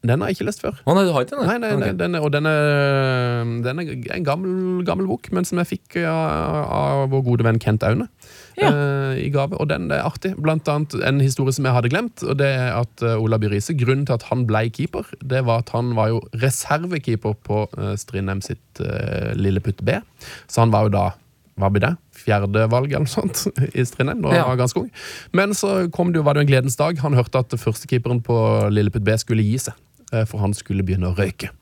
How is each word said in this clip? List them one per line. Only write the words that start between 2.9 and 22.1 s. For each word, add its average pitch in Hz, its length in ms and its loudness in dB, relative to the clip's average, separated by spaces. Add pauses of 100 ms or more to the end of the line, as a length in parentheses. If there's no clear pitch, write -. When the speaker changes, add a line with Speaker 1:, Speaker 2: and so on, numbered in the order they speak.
Speaker 1:
den 127 180 -4
er 139 360 -8
en 180 80 -4
gammel, 185 640 -2
gammel 185 220 0
bok, 220 260 -6
men 180 100 0
som 180 160 -4
jeg 175 80 0
fikk - 300 -8 (100)
av, 156 640 -2
av 139 380 0
vår 135 160 0
gode 120 180 2
venn 113 160 4
Kent 107 240 0
Aune, 160 240 0 (500)
Speaker 3:
Ja. 392 140 4
Speaker 1:
eh, 139 540 0
i - 40 -2
gave, 139 300 0
og 156 80 0
den - 240 -2
er 143 100 0
artig. 190 360 -4
Blant 156 300 0
annet 151 360 -2
en 139 160 2
historie 135 340 2
som 139 120 -2
jeg 131 80 2
hadde 120 180 2
glemt, 220 320 -4
og - 140 -2
det 139 100 2
er 127 320 0
at, 120 240 -4
eh, 113 160 0
Ola 110 180 2
By 107 120 0
Riise, 104 280 -2
grunnen 135 280 2
til 139 100 0
at 113 80 -6
han 123 240 -2
ble 110 220 0
keeper, - 360 -6 (160)
det 131 240 -2
var 117 140 2
at 117 100 -6
han 120 240 -2
var 110 140 2
jo 113 140 0 (120)
reservekeeper 131 1120 -2
på, 104 240 -2 (100)
eh, 101 200 -4
Strindheim 98 440 -6
sitt, - 380 -12
eh, - 560 -4
Lilleputt 98 480 0
B, 139 160 0 (480)
så - 140 0
han 113 100 6
var 107 120 4
jo 107 60 4
da, 95 220 2 (480)
hva 98 120 2
blir 101 100 4
det? 151 160 0 (300)